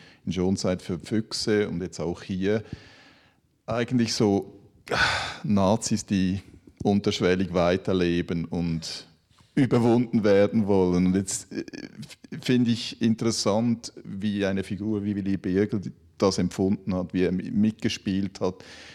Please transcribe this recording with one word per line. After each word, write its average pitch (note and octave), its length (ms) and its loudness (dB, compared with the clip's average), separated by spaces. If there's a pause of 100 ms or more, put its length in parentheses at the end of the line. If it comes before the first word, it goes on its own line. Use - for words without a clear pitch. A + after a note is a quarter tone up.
(260)
in F#2+ 60 -4
Schonzeit F#2 500 -2
für F2+ 160 -6
Füchse G#2+ 680 -2
und E2+ 140 -6
jetzt E2+ 180 -10
auch E2+ 220 -4
hier G2+ 420 -2 (1000)
eigentlich A#2 480 0
so, G2+ 400 2 (360)
äh, - 40 0 (500)
Nazis, G2+ 600 0
die F#2+ 340 0 (420)
unterschwellig F#2+ 720 2
weiterleben F2 920 0
und E2+ 600 -6 (480)
überwunden A#2+ 680 4
werden G2+ 420 4
wollen. F#2 400 4
Und F#2 80 2
jetzt, - 360 -4
äh, - 140 -8 (760)
finde B2 300 4
ich - 280 -6
interessant, A2+ 880 0 (140)
wie G2+ 400 -4
eine G2 200 0
Figur G#2 380 -4
wie G#2 140 -2
Willy G2 220 -2
Birgel G2+ 420 0 (380)
das G2 180 4
empfunden F#2+ 580 -2
hat, F2+ 200 -4
wie F2+ 80 2
er F2 100 2
mi-, F#2 180 -4
mitgespielt G#2 920 -2
hat F#2 140 -2 (380)